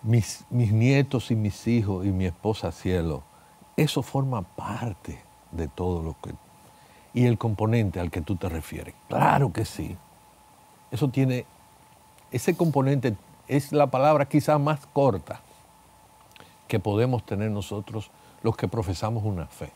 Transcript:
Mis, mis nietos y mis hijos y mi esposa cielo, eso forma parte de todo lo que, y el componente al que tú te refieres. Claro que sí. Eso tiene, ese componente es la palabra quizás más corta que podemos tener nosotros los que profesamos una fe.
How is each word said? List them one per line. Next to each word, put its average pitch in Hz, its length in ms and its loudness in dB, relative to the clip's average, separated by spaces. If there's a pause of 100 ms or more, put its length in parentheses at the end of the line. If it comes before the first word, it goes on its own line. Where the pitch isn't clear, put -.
Mis, 113 460 0
mis 120 220 2
nietos 131 600 2
y 117 40 2
mis 107 320 -2
hijos 101 380 0
y 101 60 2
mi 92 140 0
esposa 90 460 -4
cielo, 82 520 -2 (520)
eso 147 280 0
forma 135 400 -2
parte 98 760 -8 (320)
de 82 160 -4
todo 90 360 -4
lo 80 180 -6
que, - 120 -10 (800)
y 123 120 4
el 120 120 4
componente 107 640 0
al 87 120 -2
que 90 100 -4
tú 95 140 -2
te 92 140 -4
refieres. - 440 -8 (140)
Claro - 440 4
que - 140 -2
sí. 82 320 -8 (920)
Eso 135 180 0
tiene, 127 360 0 (880)
ese 165 240 0
componente 139 600 2 (320)
es 139 240 0
la 147 160 4
palabra 143 400 4
quizás 151 320 4
más 143 280 0
corta 127 520 0 (1300)
que - 120 0
podemos 113 460 0
tener 107 240 -2
nosotros 104 640 -8 (320)
los 113 120 0
que 120 120 -2
profesamos 107 560 -2
una 95 240 -4
fe. - 280 -14